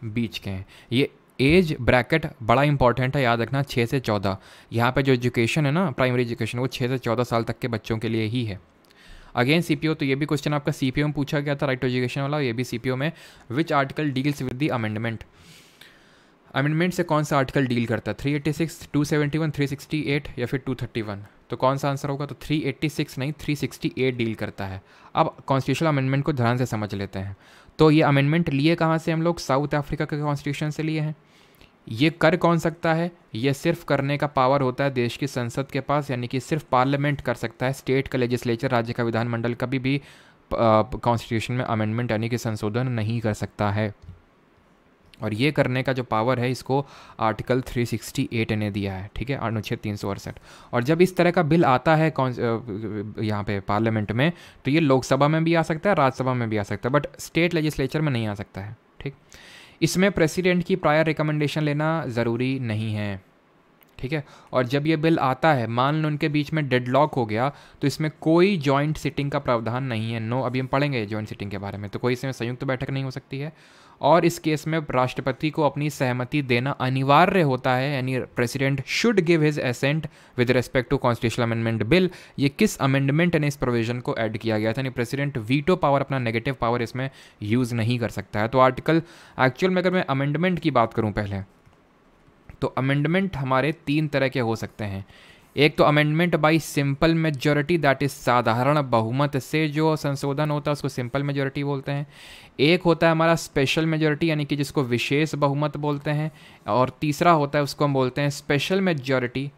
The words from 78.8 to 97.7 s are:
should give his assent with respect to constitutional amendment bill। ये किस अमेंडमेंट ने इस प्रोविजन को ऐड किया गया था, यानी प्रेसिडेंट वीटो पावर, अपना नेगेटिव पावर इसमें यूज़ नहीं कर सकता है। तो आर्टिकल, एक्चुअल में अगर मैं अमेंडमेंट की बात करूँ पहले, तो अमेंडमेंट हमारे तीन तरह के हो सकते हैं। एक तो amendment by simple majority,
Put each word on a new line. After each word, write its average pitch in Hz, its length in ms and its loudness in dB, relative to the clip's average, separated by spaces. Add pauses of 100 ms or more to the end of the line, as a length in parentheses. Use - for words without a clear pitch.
should - 380 2
give 165 200 4
his 151 180 2
assent 135 440 0 (380)
with 120 100 4
respect 123 440 2
to 131 120 2
constitutional 117 480 0
amendment 113 360 0
bill। 180 200 4 (300)
ये 139 100 2
किस - 280 0
अमेंडमेंट 139 580 2
ने 151 120 0
इस 139 80 -2
प्रोविजन 120 440 -2
को 139 180 -6
ऐड 110 200 -2
किया 110 220 -2
गया 110 140 0
था, - 40 -6
यानी 135 120 -4
प्रेसिडेंट 135 480 -4
वीटो 139 380 2
पावर, 143 260 2
अपना 135 180 -4
नेगेटिव 117 420 -2
पावर 120 200 0
इसमें 123 280 -4 (320)
यूज़ 117 340 0
नहीं 117 240 0
कर 110 100 -2
सकता 104 300 -6
है। 107 80 0
तो 127 120 2
आर्टिकल, 131 420 4 (380)
एक्चुअल 135 340 2
में 180 80 2
अगर 180 100 0
मैं 180 140 0
अमेंडमेंट 147 540 -2
की 160 120 0
बात 117 220 2
करूँ 107 180 0
पहले, 98 300 -4 (1200)
तो 135 60 0
अमेंडमेंट 147 680 0
हमारे 131 340 0
तीन 151 360 -2
तरह 135 200 0
के 131 120 -2
हो 113 160 0
सकते 107 280 -8
हैं। 98 220 -8 (520)
एक 147 200 4
तो 175 60 4
amendment 151 520 4
by 156 420 2
simple 143 360 2
majority, 151 640 0